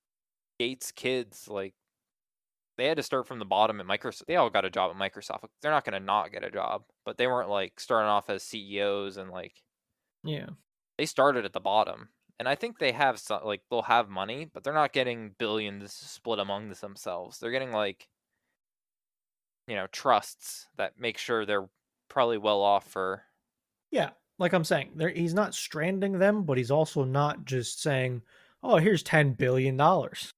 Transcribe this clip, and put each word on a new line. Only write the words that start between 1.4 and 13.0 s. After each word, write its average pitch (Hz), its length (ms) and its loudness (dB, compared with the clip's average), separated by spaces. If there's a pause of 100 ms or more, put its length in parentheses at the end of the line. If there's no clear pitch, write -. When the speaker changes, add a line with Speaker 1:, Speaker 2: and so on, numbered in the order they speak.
Speaker 1:
like, 98 280 -6 (1000)
they 127 100 2
had 156 100 2
to 147 60 -2
start 131 220 -2
from 123 140 -12
the 107 60 -8
bottom 104 340 4
at 92 80 -10
Microsoft. 107 400 -4
They 165 80 0
all 139 140 4
got 98 160 2
a 92 40 -2
job 92 220 0
at 90 60 -12
Microsoft. 98 460 -6
Like, 110 80 -18 (100)
they're 147 100 0
not 147 140 2
gonna 98 160 -4
not 98 320 0
get - 100 -8
a 92 80 -6
job, 101 320 -4 (220)
but 110 120 -8
they 123 100 2
weren't, 123 220 0
like, 98 300 -2
starting 110 300 2
off 104 200 2
as 98 140 -4
C 101 340 -8
E 101 40 0
Os 101 340 -2
and, 95 160 -12
like, 90 320 -14 (600)
Speaker 2:
Yeah. - 280 -8 (460)
Speaker 1:
they 147 80 0
started 135 380 4
at 98 80 -6
the - 80 -6
bottom. 98 500 0 (300)
And 123 100 -4
I 139 60 2
think 233 240 -8
they 135 140 2
have 127 260 2